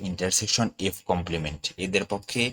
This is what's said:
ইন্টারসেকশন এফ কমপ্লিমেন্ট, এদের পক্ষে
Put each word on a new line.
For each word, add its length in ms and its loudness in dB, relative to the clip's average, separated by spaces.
ইন্টারসেকশন 680 2
এফ 260 0
কমপ্লিমেন্ট, 580 0
এদের 280 2
পক্ষে 380 -2